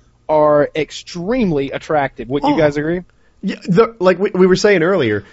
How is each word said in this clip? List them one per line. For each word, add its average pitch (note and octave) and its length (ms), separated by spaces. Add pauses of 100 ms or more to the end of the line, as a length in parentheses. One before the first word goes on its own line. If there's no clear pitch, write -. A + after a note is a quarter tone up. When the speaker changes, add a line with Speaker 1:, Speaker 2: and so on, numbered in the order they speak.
(300)
Speaker 1:
are D3+ 460
extremely E3+ 960
attractive. C3+ 580
Wouldn't D3 200
you G#3 60
Speaker 2:
Oh. - 100
Speaker 1:
guys D3 120
agree? E3 240 (400)
Speaker 2:
Yeah, G3 220
the, A3+ 360
like F3+ 200
we, G#3 100
we F#3 180
were F#3 80
saying F#3+ 280
earlier, C3 500